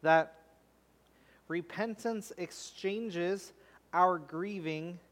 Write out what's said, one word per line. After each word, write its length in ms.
that 340
repentance 880
exchanges 1160
our 260
grieving 800